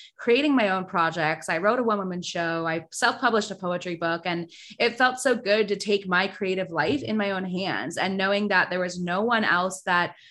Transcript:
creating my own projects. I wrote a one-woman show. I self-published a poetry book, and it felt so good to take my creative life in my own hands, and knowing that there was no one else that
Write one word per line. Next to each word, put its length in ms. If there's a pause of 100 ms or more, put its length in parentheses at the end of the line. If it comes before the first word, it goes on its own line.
(180)
creating 360
my 140
own 160
projects. 640
I 120
wrote 200
a 40
one-woman 380
show. 460
I 240
self-published 600
a 40
poetry 400
book, 300
and 260 (260)
it 200
felt 240
so 120
good 360
to 80
take 320
my 180
creative 440
life 320
in 120
my 160
own 140
hands, 500
and 220
knowing 320
that 200
there 120
was 180
no 220
one 240
else 380
that 320 (140)